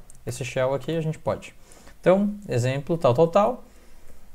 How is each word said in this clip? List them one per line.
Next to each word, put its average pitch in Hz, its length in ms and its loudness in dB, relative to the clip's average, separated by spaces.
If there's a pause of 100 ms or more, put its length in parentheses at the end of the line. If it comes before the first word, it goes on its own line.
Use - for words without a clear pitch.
(260)
esse 123 200 -8
shell 131 300 0
aqui, 156 200 -4
a 165 60 -2
gente 156 160 -4
pode. - 380 -6 (440)
Então, 202 360 4 (120)
exemplo, 131 500 0
tal, 123 180 4
tal, 165 140 6
tal. 214 340 2 (720)